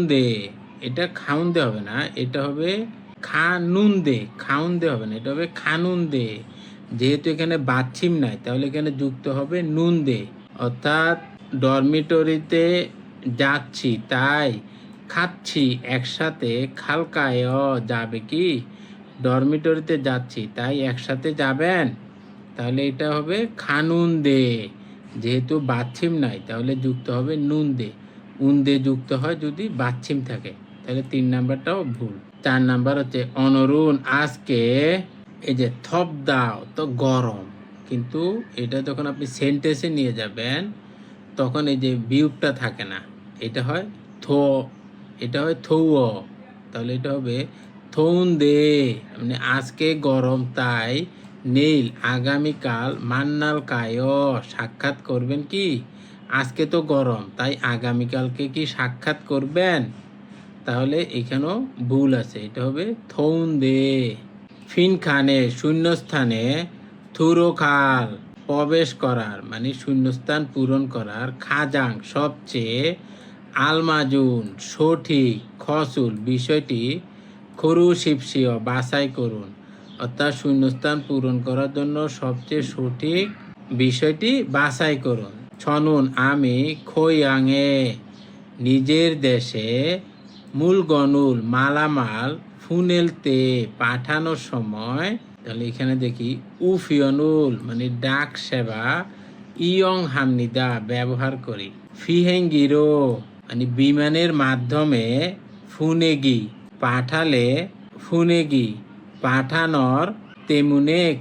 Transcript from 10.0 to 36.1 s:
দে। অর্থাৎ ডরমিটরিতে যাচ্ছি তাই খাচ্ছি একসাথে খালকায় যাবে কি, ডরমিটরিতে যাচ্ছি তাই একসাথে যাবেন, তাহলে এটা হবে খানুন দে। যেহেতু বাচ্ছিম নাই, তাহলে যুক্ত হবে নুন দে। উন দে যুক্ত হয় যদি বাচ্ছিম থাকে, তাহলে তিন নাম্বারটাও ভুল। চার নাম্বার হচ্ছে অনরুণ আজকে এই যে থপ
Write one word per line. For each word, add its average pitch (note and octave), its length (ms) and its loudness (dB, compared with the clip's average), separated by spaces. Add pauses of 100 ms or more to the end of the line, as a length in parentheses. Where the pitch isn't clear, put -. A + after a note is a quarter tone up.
দে। A#2 120 2 (460)
অর্থাৎ D#3 520 0 (440)
ডরমিটরিতে D#3 1040 2 (760)
যাচ্ছি C#3 500 0 (200)
তাই C#3 380 2 (640)
খাচ্ছি E3 540 -2 (300)
একসাথে C3+ 560 -4 (300)
খালকায় D3 600 -2 (500)
যাবে A#2 300 -4 (100)
কি, E3+ 160 0 (800)
ডরমিটরিতে D#3 680 2 (120)
যাচ্ছি B2 340 -4 (160)
তাই B2+ 180 -2 (160)
একসাথে C3 380 -4 (120)
যাবেন, D3+ 440 2 (720)
তাহলে B2 260 -2 (100)
এটা D3+ 240 -4
হবে D#3 220 -2 (260)
খানুন E3 460 2 (160)
দে। C3+ 180 4 (760)
যেহেতু B2+ 340 0 (160)
বাচ্ছিম B2 400 -2 (120)
নাই, G#2+ 140 -2 (100)
তাহলে A#2+ 260 -4 (120)
যুক্ত B2+ 220 -2 (100)
হবে C#3 160 -2 (160)
নুন D3+ 180 2 (120)
দে। G#2+ 100 -6 (560)
উন C#3+ 100 6 (100)
দে C#3 100 4 (120)
যুক্ত C3 220 0 (120)
হয় D#3+ 240 -2
যদি D3+ 180 -4 (180)
বাচ্ছিম B2 360 -2 (120)
থাকে, G#2 220 -10 (300)
তাহলে C3 300 -4
তিন C3 220 0
নাম্বারটাও C3 460 -2 (160)
ভুল। A2 200 -8 (300)
চার C3 160 2 (100)
নাম্বার B2+ 300 2
হচ্ছে B2+ 200 -4 (220)
অনরুণ C#3 520 4 (260)
আজকে C#3 400 -2 (880)
এই C3 100 0
যে B2 80 2 (180)
থপ F3 240 -2 (200)